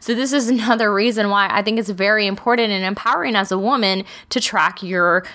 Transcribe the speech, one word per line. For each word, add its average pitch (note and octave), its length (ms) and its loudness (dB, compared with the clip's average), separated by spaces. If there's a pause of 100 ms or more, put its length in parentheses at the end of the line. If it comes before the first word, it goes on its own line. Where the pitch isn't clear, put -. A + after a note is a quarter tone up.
So A#3 140 -2
this C4 200 0
is A#3+ 160 2
another A3 420 2
reason G#3 380 2
why G3+ 200 2
I G#3 120 2
think G#3+ 160 -2
it's G#3+ 100 -2
very G3+ 380 0
important A3+ 460 0
and F#3+ 120 -2
empowering A#3+ 520 -2
as G3 140 0
a F#3 80 0
woman G3+ 460 0 (260)
to B3 100 -2
track F#3 420 0
your F3+ 420 0 (100)